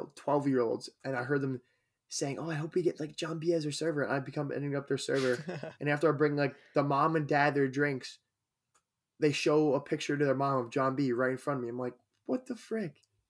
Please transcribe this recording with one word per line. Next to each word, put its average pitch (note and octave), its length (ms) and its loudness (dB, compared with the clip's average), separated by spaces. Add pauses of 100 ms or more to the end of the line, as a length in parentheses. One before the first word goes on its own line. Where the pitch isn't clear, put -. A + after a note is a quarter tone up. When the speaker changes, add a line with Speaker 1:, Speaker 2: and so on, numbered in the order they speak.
(160)
Speaker 1:
twelve-year-olds, C3 760 0 (140)
and C3+ 120 -4
I B2 80 -2
heard C#3 180 2
them C3 200 -4 (460)
saying, C#3 300 -4
"Oh, D#3 120 -6
I D#3+ 40 -4
hope D#3+ 200 -6
we F#3 80 2
get, E3+ 180 0
like, D3+ 160 -8
John E3 220 -6
B E3 160 2
as D#3+ 100 0
their D3+ 80 -2
server," D3+ 300 0
and A2 100 0
I C#3 80 0
become, C#3 320 -4
ending C#3+ 240 -4
up C#3 120 -6
their C#3 100 0
server. C3 480 0
Speaker 2:
<laughs> D#3+ 340 -10
Speaker 1:
And C#3+ 100 -2
after D3 180 2
I D3 40 4
bring, D3 240 2
like, C#3+ 200 0 (180)
the D3 100 4
mom C#3+ 320 2
and D#3 120 0
dad D3 260 4
their C#3 140 4
drinks, C3+ 500 -2 (1000)
they D3+ 120 4
show D3+ 420 4
a D3 60 2
picture D3+ 360 -2
to D3 80 2
their C3+ 100 4
mom C3+ 320 0
of A2+ 40 -16
John C3+ 260 0
B C3+ 160 2
right B2+ 200 2
in C3 60 -4
front C#3 200 -4
of B2 60 -4
me. A#2 60 -6
I'm A#2+ 80 -6
like, B2 180 -6 (300)
"What B3+ 200 -2
the A#3+ 100 -6
frick?" G#3+ 460 -6 (280)